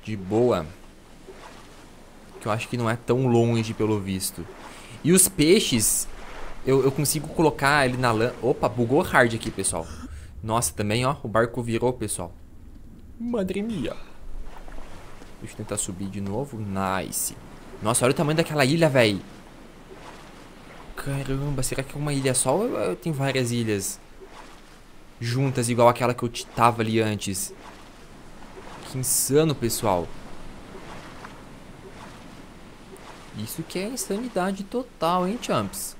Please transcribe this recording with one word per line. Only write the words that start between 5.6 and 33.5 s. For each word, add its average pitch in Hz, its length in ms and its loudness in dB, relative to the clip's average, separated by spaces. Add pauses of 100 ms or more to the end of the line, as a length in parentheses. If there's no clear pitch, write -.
eu, 131 180 6
eu 135 80 6
consigo 143 380 -2
colocar 143 560 4
ele 127 100 2
na 123 160 4
lã-, 113 300 2
opa, 131 260 2
bugou 120 340 4
hard 127 340 4
aqui, 107 140 -6
pessoal. 90 380 -4 (560)
Nossa, 113 300 0
também, 110 320 2
ó, 143 180 2
o 117 60 -6
barco 117 340 2
virou, 117 300 2
pessoal. 95 400 -6 (840)
Madre 208 440 -2
mia. 208 340 -4 (1400)
Deixa - 140 -12
eu - 40 -14
tentar 104 200 -6
subir 98 300 -6
de 98 120 -8
novo. 110 380 -4
Nice. 95 760 -2 (460)
Nossa, 113 240 2
olha 131 60 6
o 135 40 2
tamanho 156 220 2
daquela 151 280 4
ilha, 160 240 6
véi. 110 320 6 (1700)
Caramba, 135 680 -2
será 135 220 0
que 135 120 -10
é 143 40 -6
uma 147 120 -2
ilha 135 220 2
só 131 240 4
ou, 240 220 0
eh, 190 160 0
tem 165 160 -4
várias 131 400 2
ilhas 110 480 0 (1200)
juntas, 123 480 0
igual 120 180 6
aquela 120 260 4
que 123 100 -2
eu 117 60 0
t-, - 160 -8 (100)
tava 117 260 6
ali 110 180 4
antes? 104 540 -2 (1400)
Que - 80 -6
insano, 143 560 4
pessoal. 104 540 2 (3250)
Isso 110 240 -8